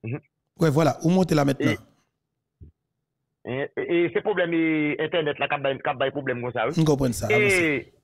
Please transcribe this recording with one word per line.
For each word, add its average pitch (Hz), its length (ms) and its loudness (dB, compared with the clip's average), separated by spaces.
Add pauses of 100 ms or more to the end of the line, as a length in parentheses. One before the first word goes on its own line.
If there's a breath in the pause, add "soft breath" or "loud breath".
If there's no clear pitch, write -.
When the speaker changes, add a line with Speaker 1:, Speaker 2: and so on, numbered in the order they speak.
Speaker 1:
Mhm. 127 180 -8 (380)
Speaker 2:
Ouais, 160 120 4
voilà, 151 340 2
où 165 60 4
monter 180 240 4
là 147 100 4
maintenant? 147 300 0 (1700)
Speaker 1:
Et, 127 300 -4
et, 170 280 0
et 165 80 -2
c'est 202 80 -2
problème, 180 320 -2
et 156 460 0
Internet 156 400 -2
là, 139 80 -2
qui 143 80 -2
a, 139 200 -2
qui 131 140 -6
a 135 220 -2
problème 131 320 -6
comme 120 100 -6
ça. 117 140 -2
Oui. 156 100 -4
Speaker 2:
On 160 80 4
comprend 135 280 2
ça, - 180 -6
Speaker 1:
Et, - 40 4
Speaker 2:
avancez. 185 680 2